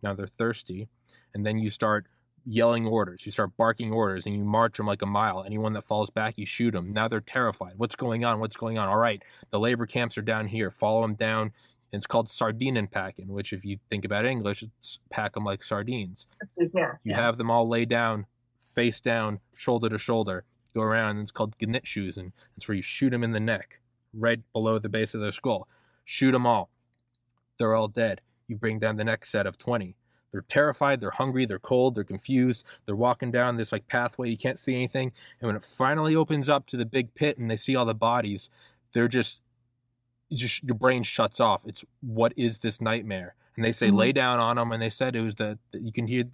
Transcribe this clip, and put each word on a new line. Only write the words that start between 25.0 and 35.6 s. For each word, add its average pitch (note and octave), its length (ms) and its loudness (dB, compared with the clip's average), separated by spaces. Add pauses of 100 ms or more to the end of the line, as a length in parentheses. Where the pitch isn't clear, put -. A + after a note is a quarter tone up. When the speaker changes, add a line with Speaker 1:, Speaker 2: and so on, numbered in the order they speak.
Speaker 1:
of A2+ 80 -6
their G#2 100 -4
skull. A2 360 -4 (360)
Shoot C3 300 2
'em B2 120 4
all. A2 240 2 (880)
They're A2 160 4
all A2 140 2
dead. G#2+ 340 -2 (260)
You A2+ 80 -6
bring A2 240 -2
down A2 160 0
the G#2+ 80 -2
next A2 260 -2
set G2+ 160 0
of F#2+ 120 -8
twenty. G#2 380 -4 (340)
They're G2 120 -6
terrified, C#3 580 2
they're G2+ 120 -4
hungry, C3 340 0
they're G2+ 120 -4
cold, B2+ 360 4
they're G#2+ 100 -2
confused, B2 600 0 (220)
they're G2+ 100 -4
walking B2 340 2
down B2 260 2
this, A2+ 160 -4
like, G#2 160 -4
pathway, A#2+ 420 -2
you A#2 80 -2
can't B2+ 200 -2
see C3 160 -2
anything, B2+ 380 -2 (280)
and B2 80 -4
when G#2 80 0
it G#2 80 -8